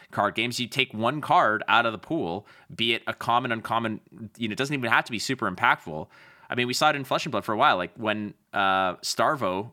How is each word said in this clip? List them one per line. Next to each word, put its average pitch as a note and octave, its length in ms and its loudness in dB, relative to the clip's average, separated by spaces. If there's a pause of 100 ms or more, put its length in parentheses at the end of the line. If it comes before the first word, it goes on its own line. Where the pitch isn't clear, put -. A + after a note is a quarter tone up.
(120)
card G2+ 240 0
games. A#2+ 240 -2
You A#2+ 80 -4
take C3 260 0
one A#2+ 280 0
card B2 480 2
out A2+ 160 6
of A2+ 80 0
the G#2 40 -8
pool, G2+ 480 -4 (300)
be A#2 180 2
it A2+ 140 -4
a A2+ 60 -2
common, A#2+ 400 0
uncommon, A2+ 480 -2 (360)
you A#2 120 -4
know, - 40 -4
it G2 40 -10
doesn't C3+ 180 -2
even A#2+ 160 -2
have C#3+ 140 4
to - 60 -12
be A2 80 -4
super B2 300 -2
impactful. F#2 580 0 (420)
I - 60 -6
mean, B2 120 0
we B2 60 -2
saw D#3 160 4
it D3 80 0
in C#3 80 -6
Flesh D#3+ 200 -2
and D#3 60 -6
Blood G#2 140 -2
for A2+ 80 -2
a G#2 40 -2
while. B2+ 200 6
Like, F2+ 180 -4
when, G#2+ 380 -4 (200)
uh, F#2+ 440 2
Starvo A2+ 760 -2